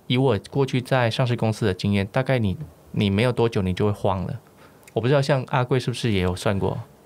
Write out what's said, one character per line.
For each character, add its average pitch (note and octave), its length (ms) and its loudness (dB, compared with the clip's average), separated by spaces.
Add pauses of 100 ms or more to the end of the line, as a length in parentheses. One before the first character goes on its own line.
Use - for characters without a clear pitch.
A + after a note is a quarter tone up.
以 B2 100 2
我 B2+ 220 4 (100)
过 C#3 160 0
去 C3 160 -2
在 B2 300 0
上 B2+ 160 0
市 A#2+ 80 0
公 A2 180 0
司 A2+ 100 -4
的 G#2 80 2
经 G2+ 220 -2
验， G2 140 0
大 C3+ 160 -2
概 C3 160 0
你， G2 180 0 (340)
你 G#2+ 160 0
没 G2 140 2
有 B2 100 2
多 A#2 160 2
久 A2+ 140 -2
你 F#2 100 0
就 F2+ 140 0
会 G#2 60 2
慌 G2 340 -2
了。 - 140 -8 (540)
我 A2+ 80 0
不 A2+ 60 0
知 C#3 60 4
道 C#3+ 80 4
像 C#3 280 0
阿 B2+ 140 0
贵 B2+ 160 0
是 B2 120 -2
不 - 20 -6
是 A#2 180 -2
也 F#2+ 100 2
有 F2+ 140 0
算 G2+ 220 -2
过？ F#2+ 180 0 (300)